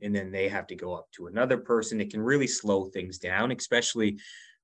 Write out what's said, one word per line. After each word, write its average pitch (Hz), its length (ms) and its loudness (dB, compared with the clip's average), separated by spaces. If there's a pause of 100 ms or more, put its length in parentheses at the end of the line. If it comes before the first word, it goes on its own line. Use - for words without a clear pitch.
and 104 140 0
then 95 160 -2
they 98 180 2
have 98 180 -4
to 95 80 -10
go 87 180 -6
up - 200 -8
to 87 140 -12
another 120 300 2
person, 113 440 0
it 101 100 -4
can 107 100 -4
really 135 260 4
slow 98 380 0
things 92 320 -8
down, 98 340 0
especially 113 680 0 (440)